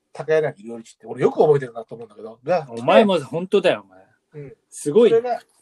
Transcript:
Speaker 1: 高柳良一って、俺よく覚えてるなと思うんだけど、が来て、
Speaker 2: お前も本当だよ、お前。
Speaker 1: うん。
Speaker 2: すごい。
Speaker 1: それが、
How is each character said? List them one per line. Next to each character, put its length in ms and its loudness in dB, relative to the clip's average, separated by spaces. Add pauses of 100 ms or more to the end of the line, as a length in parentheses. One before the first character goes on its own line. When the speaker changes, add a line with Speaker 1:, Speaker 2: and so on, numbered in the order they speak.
(120)
Speaker 1:
高 200 -8
柳 340 -2
良 140 -12
一 160 -20
っ 20 -20
て、 80 -20
俺 160 -8
よ 80 4
く 100 0
覚 180 4
え 20 -8
て 60 -8
る 60 -14
な 120 -14
と 100 -20
思 100 -16
う 20 -18
ん 20 -20
だ 80 -20
け 60 -18
ど、 200 -18
が 240 -4
来 80 -16
て、 60 -10
Speaker 2:
お 40 -8
前 200 6
も 160 0
本 260 -8
当 140 0
だ 120 2
よ、 120 -6
お 20 -20
前。 180 -20 (280)
Speaker 1:
う 140 -18
ん。 100 -20 (120)
Speaker 2:
す 220 -10
ご 160 6
い。 40 2
Speaker 1:
そ 40 4
れ 80 2
が、 160 -6 (240)